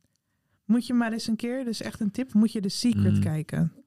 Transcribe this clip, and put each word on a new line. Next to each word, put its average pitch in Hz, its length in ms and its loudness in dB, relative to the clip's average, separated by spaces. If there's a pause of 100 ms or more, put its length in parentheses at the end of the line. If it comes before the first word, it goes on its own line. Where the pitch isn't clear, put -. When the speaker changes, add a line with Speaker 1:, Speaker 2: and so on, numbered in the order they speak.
(640)
Speaker 1:
Moet 233 220 2
je 254 80 -2
maar 233 180 2
eens 233 140 -6
een 220 100 0
keer, 247 280 -4
dus 226 180 -6
echt - 180 -8
een 208 100 -2
tip, 254 220 -6
moet 214 200 4
je 220 80 -4
The 190 80 -2
Secret 101 460 2
Speaker 2:
Mm. 101 60 4
Speaker 1:
kijken. 156 520 -2 (140)